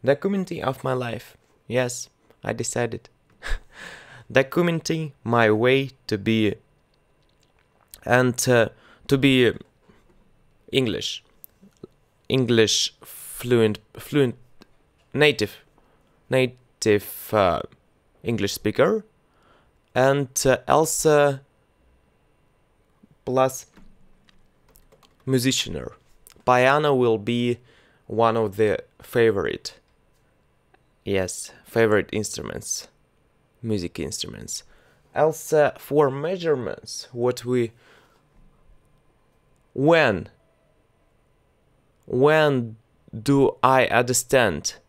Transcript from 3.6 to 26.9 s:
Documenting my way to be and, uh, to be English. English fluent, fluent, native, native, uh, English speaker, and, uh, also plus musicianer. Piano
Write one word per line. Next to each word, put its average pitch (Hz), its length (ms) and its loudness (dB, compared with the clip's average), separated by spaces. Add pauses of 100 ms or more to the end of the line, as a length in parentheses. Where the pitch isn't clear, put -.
Documenting 160 800 0 (120)
my 117 260 2
way 127 400 2 (180)
to 107 100 -4
be 110 380 0 (1500)
and, 123 440 0
uh, 120 200 4 (400)
to 139 80 2
be 131 360 4 (1200)
English. 120 540 -2 (1040)
English 117 760 0
fluent, 113 760 -2 (200)
fluent, 139 380 -2 (800)
native, 135 500 0 (640)
native, - 1040 -2
uh, 95 300 2 (600)
English 104 300 -4
speaker, 165 520 0 (920)
and, 135 320 2 (160)
uh, 131 140 4 (100)
also 147 720 2 (1800)
plus 131 420 -2 (1600)
musicianer. 123 680 -2 (520)
Piano 135 500 4